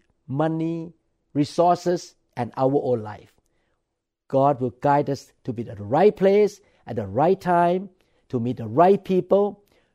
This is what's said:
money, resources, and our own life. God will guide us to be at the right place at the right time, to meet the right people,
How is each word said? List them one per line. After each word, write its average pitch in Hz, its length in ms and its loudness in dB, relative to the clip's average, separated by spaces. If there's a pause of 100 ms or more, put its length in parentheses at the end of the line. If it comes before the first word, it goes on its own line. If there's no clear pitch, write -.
(260)
money, 160 680 -4 (400)
resources, 175 800 0 (220)
and 117 180 -6
our 135 260 0
own 120 220 -4
life. 104 300 -18 (960)
God 135 300 2
will 127 120 -4 (100)
guide 143 280 2
us - 220 -8 (140)
to 127 80 -6
be 107 160 -10
at 101 80 -14
the 101 60 -14
right 170 320 2
place 196 440 2 (260)
at 113 100 -12
the 107 120 -6
right 156 320 0
time, 175 500 0 (400)
to 127 100 -4
meet 120 180 -4
the 113 100 -10
right 180 360 4
people, 190 600 0 (320)